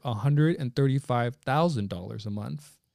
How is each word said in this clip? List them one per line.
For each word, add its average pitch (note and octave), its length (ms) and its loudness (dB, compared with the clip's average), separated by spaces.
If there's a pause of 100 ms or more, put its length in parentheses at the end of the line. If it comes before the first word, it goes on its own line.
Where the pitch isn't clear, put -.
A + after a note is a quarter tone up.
a - 100 -4
hundred D3 440 2
and B2 180 -6
thirty-five C3 640 2
thousand C3+ 520 0
dollars G#2 380 -10
a - 20 -4
month. A#2 460 -8 (200)